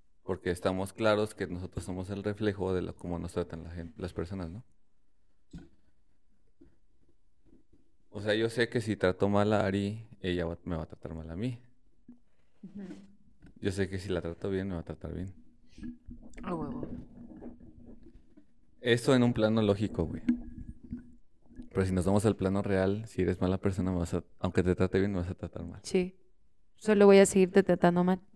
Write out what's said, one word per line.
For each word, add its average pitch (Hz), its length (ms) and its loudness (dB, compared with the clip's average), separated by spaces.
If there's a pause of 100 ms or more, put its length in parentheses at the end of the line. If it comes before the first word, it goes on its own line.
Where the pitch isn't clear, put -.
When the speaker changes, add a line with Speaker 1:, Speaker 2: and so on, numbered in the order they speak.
(240)
Speaker 1:
Porque 90 300 -4
estamos 92 400 -2
claros 107 420 0
que 92 140 -6
nosotros 90 360 -8
somos 92 260 -8
el 98 120 -8
reflejo 98 500 -2
de 90 100 -2
lo, 87 120 -8
cómo 85 240 -8
nos 87 140 -8
tratan 85 320 -6
la 87 60 -14
gen-, 85 260 -12
las 90 160 -8
personas, 87 380 -6
¿no? 104 120 -14 (3500)
O 107 100 -8
sea, 104 140 2
yo 110 160 2
sé 117 180 2
que 123 120 0
si 107 160 -2
trato 92 320 2
mal 104 240 4
a 101 120 2
Ari, 101 420 -2 (140)
ella 87 240 -2
va, 85 200 -6
me 90 120 -6
va 80 60 -4
a 82 40 -10
tratar - 280 -14
mal 80 160 -12
a 80 60 -10
mí. 120 220 -6 (1040)
Speaker 2:
Ujú. 202 200 -16 (760)
Speaker 1:
Yo 98 120 -2
sé 95 160 -2
que 95 100 -6
si 95 120 -8
la 87 100 -2
trato 85 300 -6
bien, 95 180 -2
me 92 60 -6
va 82 60 -6
a 80 40 -10
tratar 80 300 -10
bien. 95 180 -8 (1080)
Speaker 2:
A 180 120 -8
huevo. 147 320 -8 (1900)
Speaker 1:
Eso 120 340 2
en 123 80 6
un 120 100 4
plano 113 300 4
lógico, 101 420 2
güey. - 180 -8 (1500)
Pero 95 160 0
si 95 60 -2
nos 92 120 2
vamos 101 220 2
al 101 100 2
plano 95 240 0
real, 98 460 0
si - 160 -2
eres 92 180 0
mala 92 180 0
persona, 95 340 -2
me 87 60 -2
vas 85 140 -4
a, 87 120 -2 (160)
aunque 92 220 0
te 90 120 4
trate 92 240 2
bien, 101 140 2
me 95 80 -2
vas 87 100 -4
a - 40 -6
tratar - 300 -10
mal. 87 180 -14
Speaker 3:
Sí. 185 320 -2 (640)
Solo 208 300 6
voy 196 120 12
a 196 80 12
seguirte 190 360 6
tratando 175 420 4
mal. 185 160 2 (160)